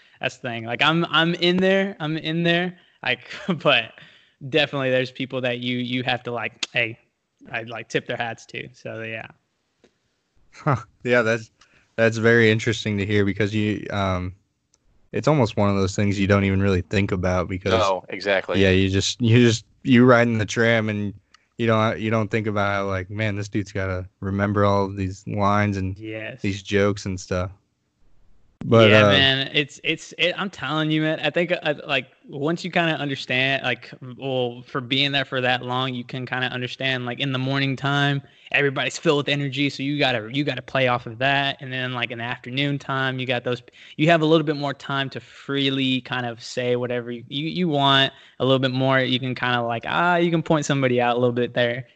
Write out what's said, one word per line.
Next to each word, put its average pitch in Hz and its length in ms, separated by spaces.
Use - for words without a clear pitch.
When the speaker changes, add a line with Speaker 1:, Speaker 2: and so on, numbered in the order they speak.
Speaker 1:
that's - 180
the 127 100
thing. 117 180
Like, 117 160
I'm, 165 300
I'm 165 240
in 175 220
there, 190 420
I'm 156 180
in 160 240
there, 175 380
like, - 260
<laughs> 156 140
but 120 300
definitely 139 400
there's 127 220
people 131 300
that 123 180
you, 123 180
you 123 240
have 123 220
to, 123 80
like, 117 420
"Hey, 117 240
I'd, 117 180
like, 113 200
tip - 180
their 120 100
hats 117 300
to." 131 260
So, 113 300
yeah. 113 240
Speaker 2:
Huh. 139 240
Yeah, 123 180
that's, 113 300
that's 113 220
very 113 340
interesting 110 460
to 98 80
hear, 104 200
because 101 280
you, 107 380
um, 92 420
it's 117 160
almost 139 300
one 104 120
of 98 60
those 95 200
things 101 240
you 95 80
don't 98 160
even 98 180
really 98 200
think 98 300
about, 90 380
because 95 240
Speaker 3:
No, 98 360
exactly. 95 520
Speaker 2:
yeah, 95 100
you 95 180
just, 98 320
you 117 240
just, 113 200
you 127 220
ride 120 220
in 113 120
the 104 60
tram, 113 440
and 104 240
you 117 100
don't, 110 320
you 110 100
don't 110 220
think 110 160
about, 101 400
like, 92 240
"Man, 104 240
this 101 140
dude's 101 220
gotta 95 360
remember 101 460
all 101 200
of 98 100
these 98 320
lines 101 500
and 95 220
Speaker 1:
Yes. 110 420
Speaker 2:
these 98 220
jokes 101 420
and 92 140
stuff." 92 320
But, 113 260
Speaker 1:
Yeah, 107 100
Speaker 2:
uh, 104 80
Speaker 1:
man, 135 440
it's, 143 300
it's, 160 340
it, 170 200
I'm 190 120
telling 156 420
you, 156 100
man, 156 180
I 151 100
think, 170 220
uh, 156 220
like, 135 200
once 156 360
you 185 60
kinda 165 240
understand, 135 720
like, 123 260
well, 123 440
for 139 180
being 135 320
there 139 140
for 131 160
that 123 220
long, 127 300
you 123 100
can 127 220
kinda 127 220
understand, 123 580
like, 123 140
in 135 120
the 127 80
morning 135 360
time, 143 460
everybody's 135 460
filled 151 200
with 143 100
energy, 143 440
so - 100
you 143 160
gotta, 123 340
you 143 120
gotta 127 180
play 131 260
off 123 200
of 110 100
that. 139 440
And 131 120
then, 127 200
like, 120 180
in 117 80
the 113 40
afternoon 131 540
time, 135 400
you 127 80
got 123 180
those, 123 200
you 151 120
have 170 120
a 156 40
little 156 200
bit 151 100
more 143 180
time 139 380
to 123 80
freely 135 800
kind 123 260
of 117 160
say 123 320
whatever 120 360
you, 117 160
you, 143 220
you 180 180
want, 139 460
a 131 60
little 131 140
bit 131 120
more. 131 280
You 127 200
can 127 140
kinda, 123 300
like, 117 240
ah, 175 300
you 175 120
can 160 140
point 151 220
somebody 131 360
out 120 160
a - 20
little 123 140
bit 120 220
there, 123 400